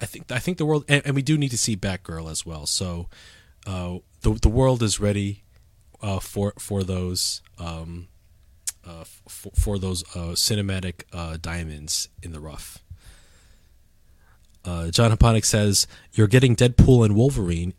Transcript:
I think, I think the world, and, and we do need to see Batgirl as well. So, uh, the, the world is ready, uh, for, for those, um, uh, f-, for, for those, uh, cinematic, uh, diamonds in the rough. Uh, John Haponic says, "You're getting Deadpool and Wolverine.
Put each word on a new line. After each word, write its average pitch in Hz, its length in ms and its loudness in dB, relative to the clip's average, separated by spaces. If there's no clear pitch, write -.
I - 40 -6
think, - 260 -16
I 123 80 -4
think 180 180 -4
the 156 80 -2
world, 151 220 0
and, 143 180 4
and 143 100 -2
we 139 60 0
do 151 160 2
need 143 140 -2
to 117 60 -4
see 113 180 -2
Batgirl 85 560 -6
as - 140 -8
well. 78 200 -12
So, 87 420 -4
uh, 90 300 -8
the, 110 120 -4
the 107 160 2
world 127 320 2
is 104 180 -2
ready, 101 440 -2
uh, 98 180 -6
for, 101 380 -6
for 98 260 -6
those, 90 580 -4
um, 85 480 -12
uh, 82 140 -18
f-, - 260 -20
for, - 280 -16
for 101 240 0
those, 92 240 -4
uh, 85 180 -6
cinematic, 95 760 -4
uh, 82 300 -10
diamonds 80 680 -8
in 85 80 -14
the 78 80 -14
rough. 76 400 -16
Uh, 85 280 -6
John 113 200 4
Haponic 110 320 6
says, 104 440 2
"You're 107 140 6
getting 123 280 6
Deadpool 123 480 8
and 104 120 4
Wolverine. 92 640 2